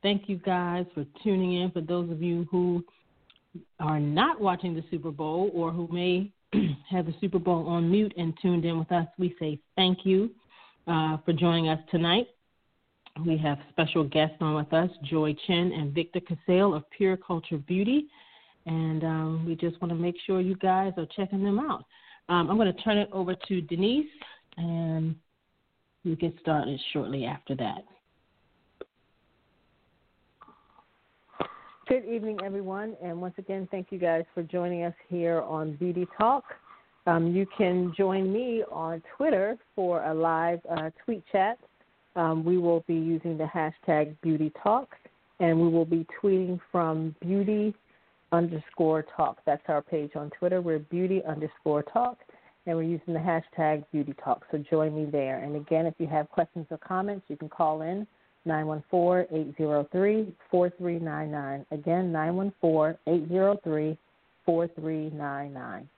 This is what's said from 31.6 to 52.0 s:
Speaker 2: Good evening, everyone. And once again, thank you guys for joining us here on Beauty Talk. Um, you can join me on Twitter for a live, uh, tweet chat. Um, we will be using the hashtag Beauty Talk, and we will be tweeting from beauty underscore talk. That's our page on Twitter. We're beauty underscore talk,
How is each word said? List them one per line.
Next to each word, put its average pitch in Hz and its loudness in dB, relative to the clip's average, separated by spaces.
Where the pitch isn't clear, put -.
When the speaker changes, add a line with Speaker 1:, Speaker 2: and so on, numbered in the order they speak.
Speaker 2:
Good 254 2
evening, 214 -4
everyone. 196 -6
And 175 -8
once 180 -8
again, 190 -6
thank 185 -6
you 190 -8
guys 165 0
for 175 -4
joining 175 -2
us 170 -4
here 170 0
on 156 -4
Beauty 180 -2
Talk. 262 4
Um, 170 4
you 190 2
can 180 2
join 190 2
me 233 -2
on 165 -6
Twitter 226 2
for 175 0
a 156 0
live, 165 2
uh, 160 -4
tweet 214 -4
chat. 208 2
Um, 160 2
we 180 4
will 170 4
be 170 0
using 165 0
the 156 -2
hashtag 156 0
Beauty 156 2
Talk, 240 2
and 165 4
we 170 6
will 165 4
be 165 0
tweeting 185 2
from 160 0
beauty 202 0
underscore 160 2
talk. 135 0
That's 147 0
our 147 2
page 151 -4
on 147 -8
Twitter. 180 0
We're 165 0
beauty 180 0
underscore 151 -2
talk, 247 -2